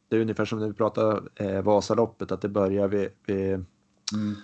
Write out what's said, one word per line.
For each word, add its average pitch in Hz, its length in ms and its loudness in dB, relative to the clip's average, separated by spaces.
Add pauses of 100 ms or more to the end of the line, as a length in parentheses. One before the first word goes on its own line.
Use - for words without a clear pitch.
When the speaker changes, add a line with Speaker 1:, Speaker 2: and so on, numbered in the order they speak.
Speaker 1:
Det 110 80 0
är 113 40 4
ungefär 110 240 0
som 110 140 -4
när 107 80 -2
vi 104 80 -4
pratar, 107 480 0 (120)
eh, 98 280 -2
Vasaloppet, 104 720 2
att 92 80 -6
det 107 80 -2
börjar 101 400 2
vid, 101 200 0 (180)
vid, 95 260 0 (640)
Speaker 2:
Mm. 104 300 -2